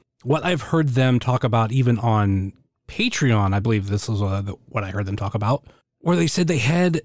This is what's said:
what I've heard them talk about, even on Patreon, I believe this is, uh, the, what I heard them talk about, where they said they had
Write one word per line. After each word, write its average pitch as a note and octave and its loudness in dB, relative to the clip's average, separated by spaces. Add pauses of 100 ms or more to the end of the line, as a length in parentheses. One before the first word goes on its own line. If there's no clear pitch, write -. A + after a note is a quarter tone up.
(240)
what C#3+ 0
I've F3 0
heard D#3+ 0
them B2+ 2
talk B2 -2
about, A2+ 0
even A#2+ 2
on G2+ 2 (340)
Patreon, A#2 0
I G2+ 2
believe G2+ 0
this G2+ -2
is, G#2 -2
uh, G2 -2
the, G2 -6 (140)
what G#2 -6
I F#2+ -10
heard G2 -4
them G2 -6
talk G2+ -6
about, G#2+ -2 (340)
where E3+ 0
they E3+ 2
said F3 -2
they E3 0
had E3 2